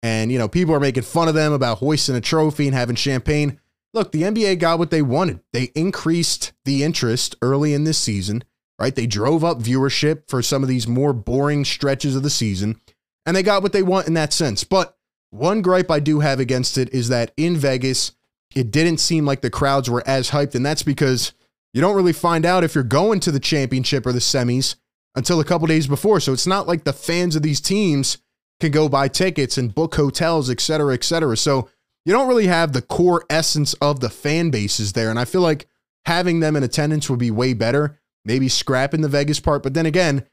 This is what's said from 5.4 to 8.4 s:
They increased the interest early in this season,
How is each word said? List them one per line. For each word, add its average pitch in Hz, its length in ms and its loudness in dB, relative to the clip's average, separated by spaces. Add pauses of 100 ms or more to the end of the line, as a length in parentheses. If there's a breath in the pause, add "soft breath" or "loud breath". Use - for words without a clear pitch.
They 123 200 -2
increased 165 800 -2 (120)
the 139 180 0
interest 123 580 -2
early 139 320 0
in 147 120 0
this 156 120 0
season, 104 460 -4 (340)